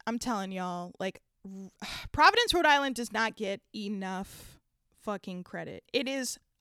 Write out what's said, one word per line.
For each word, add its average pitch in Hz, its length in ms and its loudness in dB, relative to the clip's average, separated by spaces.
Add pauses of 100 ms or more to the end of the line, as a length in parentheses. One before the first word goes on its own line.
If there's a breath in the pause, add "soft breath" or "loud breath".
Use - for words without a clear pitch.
I'm 233 120 -2
telling 196 340 -2
y'all, 180 480 -6
like, 190 200 -6 (240)
r-, 190 440 -14
<sighs> - 240 -10
Providence, 403 420 6
Rhode 339 120 4
Island 277 280 6
does 240 180 -6
not 220 220 0
get 202 280 -4 (120)
enough 196 840 -8 (420)
fucking 190 400 -6
credit. 165 500 -10
It 254 140 2
is 269 320 -4 (220)